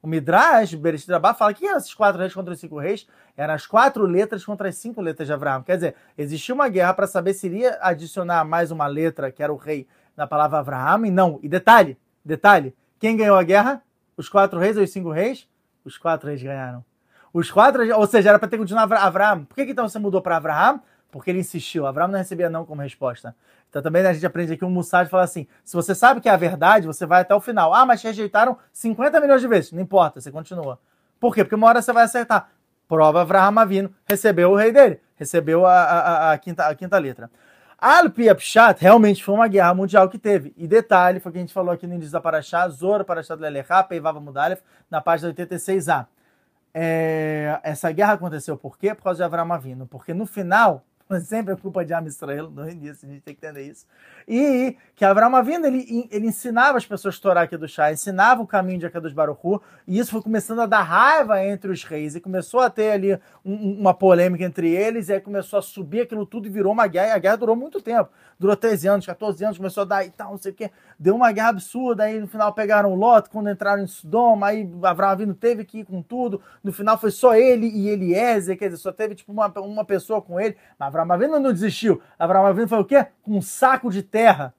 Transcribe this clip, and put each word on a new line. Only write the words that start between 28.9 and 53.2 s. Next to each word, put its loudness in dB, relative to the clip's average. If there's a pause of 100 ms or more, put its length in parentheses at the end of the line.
milhões 4
de -4
vezes. 0
Não -8
importa, 0
você -16
continua. -12 (400)
Por 0
quê? 2
Porque 0
uma 6
hora 6
você -4
vai 6
acertar. -2 (360)
Prova 4
Avraham 4
Avinu, 2 (140)
recebeu 4
o 6
rei 4
dele, 6 (160)
recebeu 0
a, 6
a, 4
a, 2
a 0
quinta, -4
a -2
quinta -2
letra. -6 (480)
Al 6
Pi 2
Apshat 6
realmente 4
foi -2
uma 4
guerra 4
mundial 4
que -12
teve. -2
E -12
detalhe, 2
foi -12
o -20
que -12
a -8
gente -12
falou -4
aqui -8
no -10
início -10
da -4
Parashá, -2
Zor, -4
Parashat -8
Lelechá, -2
Pei -6
Vav -6
Amud -12
Aleph, -2 (300)
na -4
página -2
oitenta -10
e -8
seis -4
A. -2 (680)
É, -4
essa -6
guerra 2
aconteceu -6
por -20
quê? -4
Por -20
causa -4
de -2
Avraham -4
Avinu. -10
Porque -16
no -6
final, 0 (200)
<laughs> -6
sempre -6
é -4
culpa -8
de -8
Am -6
Israel, -12
no -16
início -18
a -20
gente -20